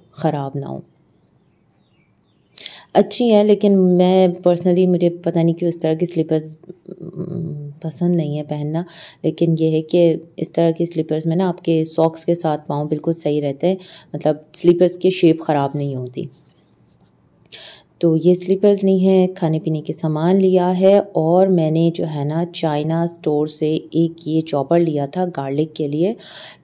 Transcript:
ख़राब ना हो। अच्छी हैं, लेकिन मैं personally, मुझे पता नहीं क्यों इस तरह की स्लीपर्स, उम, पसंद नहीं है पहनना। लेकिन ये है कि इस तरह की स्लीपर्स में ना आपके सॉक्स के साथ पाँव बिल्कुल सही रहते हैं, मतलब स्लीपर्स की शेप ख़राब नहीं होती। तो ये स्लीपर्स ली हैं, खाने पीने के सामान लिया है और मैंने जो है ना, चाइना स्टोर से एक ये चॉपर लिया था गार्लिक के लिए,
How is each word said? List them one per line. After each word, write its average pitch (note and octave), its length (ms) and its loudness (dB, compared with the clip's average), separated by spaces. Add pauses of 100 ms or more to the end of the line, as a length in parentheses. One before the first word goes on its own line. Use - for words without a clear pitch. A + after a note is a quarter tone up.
(140)
ख़राब C#3+ 420 -4
ना C#3 100 -8
हो। C3+ 180 -12 (2000)
अच्छी A#3 340 2
हैं, G#3 160 4
लेकिन G3+ 320 4
मैं F3+ 600 4
personally, F3+ 520 2
मुझे F3 200 2
पता E3+ 340 -2
नहीं E3 120 2
क्यों F3 140 -4
इस E3 120 -4
तरह D#3+ 140 0
की E3 120 -2
स्लीपर्स, D#3+ 500 -4 (460)
उम, D3 720 -10 (120)
पसंद F3 320 -2
नहीं D3 200 -2
है D3+ 60 -6
पहनना। D3+ 420 -6 (400)
लेकिन D#3+ 320 0
ये D#3+ 140 2
है D#3 120 0
कि E3+ 380 2 (180)
इस - 160 -8
तरह E3+ 180 2
की E3+ 140 -4
स्लीपर्स D#3+ 400 -4
में E3 100 0
ना F#3 120 0
आपके E3 360 -2
सॉक्स D#3+ 400 0
के E3+ 100 0
साथ D#3 240 -2
पाँव D3 300 -6
बिल्कुल D3+ 260 -2
सही D3+ 260 -2
रहते C#3+ 260 -4
हैं, F#3+ 120 0 (360)
मतलब D3+ 400 -2
स्लीपर्स F3 420 4
की F#3 140 0
शेप E3 320 2
ख़राब C#3 340 -2
नहीं C#3 200 -4
होती। B2+ 320 -10 (1700)
तो E3 160 2
ये E3+ 180 4
स्लीपर्स G3 500 2
ली F#3+ 140 2
हैं, F#3 360 4
खाने D#3+ 240 -2
पीने D#3 220 -4
के D#3+ 120 -6
सामान D#3+ 440 0
लिया F#3 300 2
है F#3+ 340 4
और E3+ 480 2
मैंने E3 420 2
जो E3+ 140 -4
है D3+ 200 -6
ना, D#3 200 -2
चाइना D#3+ 600 -2
स्टोर D3+ 420 -2
से D#3 260 -2
एक E3 420 -2 (100)
ये D#3 140 0
चॉपर D#3+ 400 0
लिया D3 260 -2
था F3+ 180 -4
गार्लिक D3+ 480 -4
के D3+ 160 -6
लिए, E3+ 280 -2 (480)